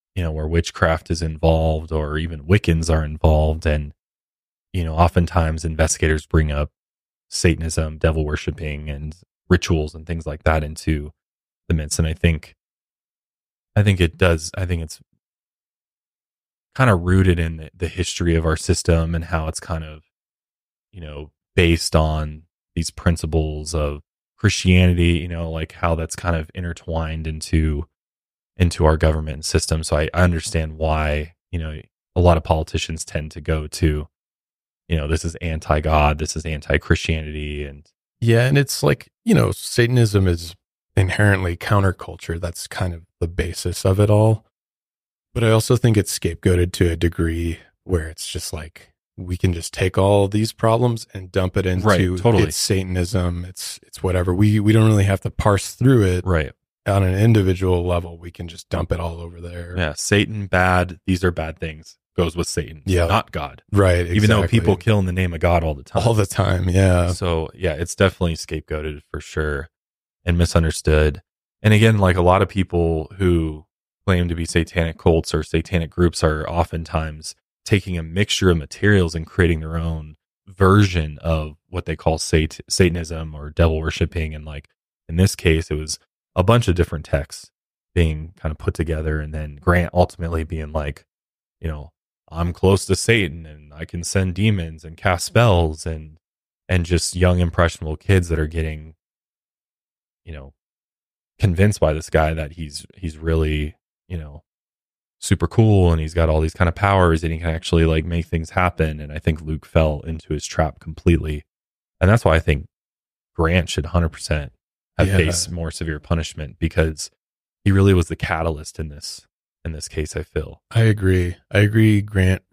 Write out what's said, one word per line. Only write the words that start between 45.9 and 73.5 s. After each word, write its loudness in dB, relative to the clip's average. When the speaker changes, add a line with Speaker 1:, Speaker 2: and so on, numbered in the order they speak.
Speaker 2:
it's 0
scapegoated 0
to 2
a -2
degree -2
where -2
it's -14
just -10
like, -16
we -6
can 2
just -10
take -2
all 4
these -2
problems 0
and -12
dump 0
it 0
into 0
Speaker 1:
Right, 4
totally. 2
Speaker 2:
it's -2
Satanism, -2
it's, -14
it's -18
whatever. 0
We, 4
we 4
don't 6
really 4
have 0
to -6
parse 0
through 4
it 0
Speaker 1:
Right. 0
Speaker 2:
on 2
an 2
individual 2
level. -4
We -16
can -12
just -18
dump -4
it -4
all -8
over -16
there. -12
Speaker 1:
Yeah, -4
Satan, 0
bad, 2
these 0
are 4
bad -8
things. -14
Goes -2
with -4
Satan, -8
Speaker 2:
Yeah. 2
Speaker 1:
not -2
God. -10
Speaker 2:
Right, 4
Speaker 1:
Even 2
though 4
Speaker 2:
exactly. 2
Speaker 1:
people 2
kill 2
in 0
the -2
name 0
of -6
God 2
all -2
the -12
time. -4
Speaker 2:
All 4
the 2
time, 0
yeah. 4
Speaker 1:
So, -2
yeah, -4
it's -6
definitely 2
scapegoated -8
for -10
sure -6
and 2
misunderstood. 2
And 4
again, 6
like, 4
a 2
lot 6
of 0
people -2
who 0